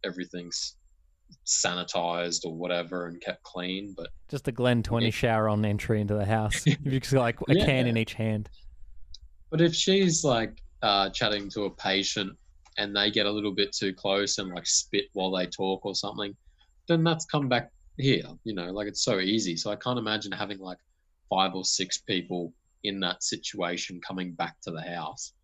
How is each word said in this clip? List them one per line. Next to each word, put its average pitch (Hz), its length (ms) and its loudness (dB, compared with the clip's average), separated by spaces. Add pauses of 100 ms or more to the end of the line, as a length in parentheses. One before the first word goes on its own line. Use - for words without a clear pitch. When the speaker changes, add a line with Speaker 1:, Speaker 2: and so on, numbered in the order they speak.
Speaker 1:
everything's 87 720 -8 (680)
sanitized 87 1000 0
or 82 100 -6
whatever 87 520 -2
and 85 140 -10
kept - 220 -8
clean, 92 540 -8
but - 120 -10 (200)
Speaker 2:
Just - 180 -6
a 131 40 -2
Glen 123 320 4
twenty 117 240 2
Speaker 1:
it 110 60 0
Speaker 2:
shower 113 360 4
on 107 160 4
entry 107 360 2
into 104 140 0
the 104 100 2
house. 107 400 2
Speaker 1:
<laughs> - 0 -
Speaker 2:
You've 135 360 2
just - 120 -2
got, 131 80 8
like, 117 200 0
a 143 140 4
Speaker 1:
Yeah. 190 100 6
Speaker 2:
can 131 220 4
in 113 100 4
each 113 160 0
hand. 110 360 0 (1000)
Speaker 1:
But 160 100 4
if 165 140 6
she's, 185 480 4
like, 113 380 2 (200)
uh, 98 300 4
chatting 104 380 0
to 104 160 -4
a 95 100 0
patient 98 640 0 (400)
and 101 180 -2
they 104 160 4
get 104 140 2
a 101 60 0
little 104 220 -2
bit 101 180 0
too 95 220 -2
close 98 440 0
and, 95 160 -6
like, 87 140 -8
spit - 460 0
while 92 180 0
they 92 160 0
talk 95 380 -2
or 98 100 -4
something, 101 400 -6 (520)
then 165 160 4
that's 160 220 0
come 147 240 0
back 120 220 0 (260)
here, 131 280 2 (180)
you 110 100 -6
know, 90 180 -6
like, 104 160 -4
it's 101 160 -4
so 107 160 2
easy. 95 380 2
So 104 140 -4
I 104 40 -2
can't 123 240 -2
imagine 107 320 -4
having, 98 280 -6
like, 92 180 -10 (520)
five 95 260 2
or 92 80 -4
six - 360 -2
people 87 540 -2 (300)
in 98 160 -4
that 92 240 -2
situation 87 800 -4
coming 92 320 -6
back 82 280 -6
to - 100 -10
the 80 100 -8
house 85 520 -10 (100)